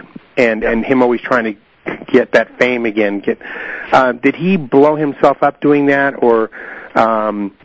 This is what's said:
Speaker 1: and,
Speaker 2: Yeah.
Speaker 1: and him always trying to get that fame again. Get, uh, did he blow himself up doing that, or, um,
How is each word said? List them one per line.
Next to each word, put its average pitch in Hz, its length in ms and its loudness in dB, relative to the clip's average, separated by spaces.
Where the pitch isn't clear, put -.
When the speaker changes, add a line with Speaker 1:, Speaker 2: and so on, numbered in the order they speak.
Speaker 1:
and, 117 240 0
Speaker 2:
Yeah. 117 100 -2
Speaker 1:
and 113 140 -2
him 131 180 2
always 123 160 0
trying 123 240 -2
to 110 120 -6
get 120 240 2
that - 260 0
fame 123 280 -2
again. 104 340 -2
Get, 110 180 -4
uh, 131 220 2
did 135 220 -2
he 185 200 0
blow 147 400 2
himself 147 480 0
up 143 160 0
doing 143 280 2
that, 139 360 0
or, 113 260 2
um, 107 560 0